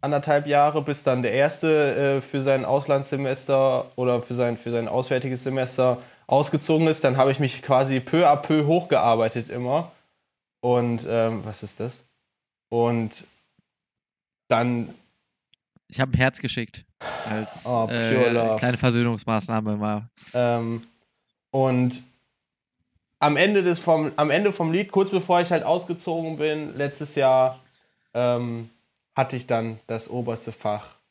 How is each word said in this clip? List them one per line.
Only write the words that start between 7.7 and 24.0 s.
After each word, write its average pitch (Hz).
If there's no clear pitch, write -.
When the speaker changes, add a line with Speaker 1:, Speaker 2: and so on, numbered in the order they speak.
Speaker 1:
peu 165
à 147
peu 151
hochgearbeitet 120
immer. 131
Und, 120
ähm, 113
was 107
ist -
das? 120
Und 117
dann 120
Speaker 2:
Ich -
hab 131
ein 123
Herz 131
geschickt. -
Als, 107
Speaker 1:
Oh, 117
pure 113
Speaker 2:
äh, 117
Speaker 1:
love. 113
Speaker 2:
kleine 123
Versöhnungsmaßnahme 113
mal. 104
Speaker 1:
Ähm, 117
und 127
am 147
Ende 196
des, 175
vom, 156